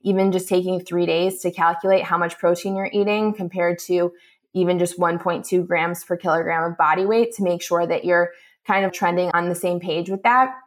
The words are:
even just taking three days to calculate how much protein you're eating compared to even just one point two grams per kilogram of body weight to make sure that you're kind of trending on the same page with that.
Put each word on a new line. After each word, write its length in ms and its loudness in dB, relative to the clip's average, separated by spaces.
even 300 2
just 160 -2
taking 320 0
three 280 -2
days 340 0
to 80 -2
calculate 540 2
how 160 0
much 180 -2
protein 380 0
you're 180 -4
eating 400 2
compared 540 -2
to 260 0
even 240 2
just 220 -2
one 180 0
point 280 -4
two 180 0
grams 400 -2
per 120 -4
kilogram 480 0
of 140 -4
body 300 2
weight 300 2
to 60 -2
make 200 -2
sure 240 0
that 180 -2
you're 240 2
kind 180 0
of 60 -2
trending 400 0
on 180 0
the 60 -2
same 240 -2
page 320 -4
with 100 -6
that. 320 4